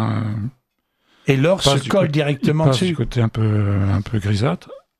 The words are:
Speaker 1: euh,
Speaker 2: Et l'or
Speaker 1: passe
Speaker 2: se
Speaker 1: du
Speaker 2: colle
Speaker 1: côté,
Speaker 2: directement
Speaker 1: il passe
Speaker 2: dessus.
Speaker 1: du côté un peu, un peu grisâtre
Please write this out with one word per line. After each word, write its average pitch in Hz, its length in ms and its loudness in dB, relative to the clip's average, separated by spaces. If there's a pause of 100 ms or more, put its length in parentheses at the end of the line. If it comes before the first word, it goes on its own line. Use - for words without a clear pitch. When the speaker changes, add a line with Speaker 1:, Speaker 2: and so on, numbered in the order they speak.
(120)
Speaker 1:
euh, 107 100 -2 (1040)
Speaker 2:
Et 139 100 2
l'or 170 260 2
Speaker 1:
passe 139 160 2
Speaker 2:
se - 40 -4
Speaker 1:
du - 60 -8
Speaker 2:
colle 196 180 2
Speaker 1:
côté, 151 60 -2
Speaker 2:
directement 151 520 0
Speaker 1:
il 139 40 4
passe 131 120 4
Speaker 2:
dessus. 185 120 0
Speaker 1:
du 156 40 -6
côté 120 240 -2
un 113 80 2
peu, 104 480 0 (160)
un 98 80 0
peu 107 200 -4
grisâtre 107 500 -2 (300)